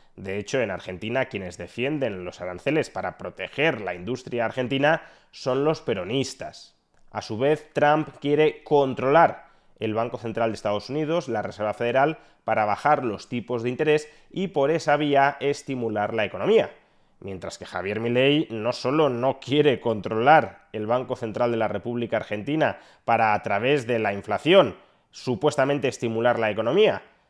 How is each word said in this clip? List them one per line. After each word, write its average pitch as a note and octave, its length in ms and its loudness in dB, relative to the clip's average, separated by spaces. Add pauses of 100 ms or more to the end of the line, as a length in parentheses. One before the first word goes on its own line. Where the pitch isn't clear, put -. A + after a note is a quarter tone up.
(160)
De G2 240 -6
hecho, B2+ 220 -2
en G#2 100 -2
Argentina, G#2+ 540 -4
quienes F#2+ 340 -10
defienden A#2 680 -6
los F2+ 160 -12
aranceles F#2 480 -4
para F#2 300 -8
proteger A2 640 -4
la F#2 120 -6
industria A#2 520 -4
argentina C3+ 580 0 (260)
son C3+ 340 -2
los D3+ 180 0
peronistas. G#2 960 -6 (360)
A G#2 100 -6
su G#2+ 160 -8
vez, D3 360 0
Trump D3 360 2 (100)
quiere D3 440 2
controlar C#3 840 4 (320)
el A2 160 -4
Banco A#2 240 -2
Central A#2 320 -2
de G#2+ 60 -4
Estados G#2 340 -4
Unidos, D#3 400 -2
la G#2+ 140 -2
Reserva G#2 320 -4
Federal, C3 420 2 (260)
para A2 220 2
bajar C3+ 400 2
los G2+ 240 -6
tipos A#2+ 320 -4
de A#2+ 80 -2
interés D3+ 400 0 (220)
y F#3+ 160 -4
por C#3+ 240 0
esa D#3 260 2
vía C#3+ 420 4
estimular A#2 760 -2
la G#2+ 100 0
economía. A2 460 2 (480)
Mientras F#2 380 -10
que - 80 -14
Javier G2 340 -6
Milei C3 520 2
no A2+ 220 -4
solo C#3+ 360 0
no B2+ 300 -2
quiere C#3+ 400 2
controlar A2+ 920 2
el G#2+ 140 -6
Banco B2 300 -2
Central A#2 340 -2
de A#2 80 0
la A2 100 0
República A2+ 500 -4
Argentina G#2+ 600 -2 (280)
para, A2+ 280 4
a G#2 80 0
través A#2 460 0
de A#2+ 100 0
la G#2+ 160 0
inflación, G#2+ 600 4 (340)
supuestamente C#3 760 0
estimular A#2 500 0
la A2 140 0
economía, A#2 500 2 (280)